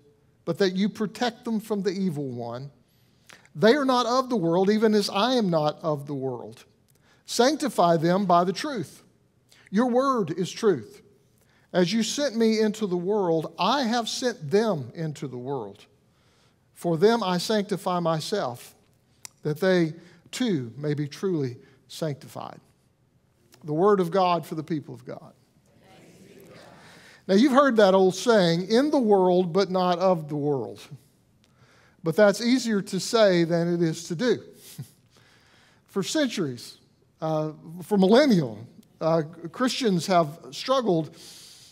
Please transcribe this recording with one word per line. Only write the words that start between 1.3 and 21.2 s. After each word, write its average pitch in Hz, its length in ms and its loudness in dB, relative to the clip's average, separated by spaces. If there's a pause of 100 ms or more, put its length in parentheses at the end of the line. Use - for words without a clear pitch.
them 226 160 -2
from 208 220 -6
the 196 80 0
evil 170 380 -4
one. 123 420 -10 (840)
They 208 200 6
are 294 100 0
not 247 220 2
of 254 240 0
the 254 60 0
world, 180 340 2
even 214 240 2
as 202 160 0
I 226 240 0
am 214 160 0
not 151 320 0
of 147 240 -4
the 147 80 -8
world. 123 500 -10 (600)
Sanctify 226 720 2
them 175 260 0
by 175 200 4
the 190 80 -4
truth. 254 500 -10 (680)
Your 233 180 0
word 240 420 0
is 175 200 -4
truth. 160 520 -2 (720)
As 175 180 2
you 226 100 0
sent 240 340 -4
me 220 240 2
into 214 260 -2
the 180 100 -4
world, 175 600 -2
I 240 240 0
have 233 260 -2
sent 202 420 -6
them 190 440 -2
into 156 320 -10
the 127 100 -12
world. 123 480 -10 (880)
For 170 220 -4
them 214 260 4
I 185 140 -2
sanctify 185 640 -2
myself, 160 720 -4 (680)
that 151 180 -4
they 180 340 2 (360)
too 147 460 -4
may 147 180 -4
be 147 140 -6
truly 143 480 -4 (320)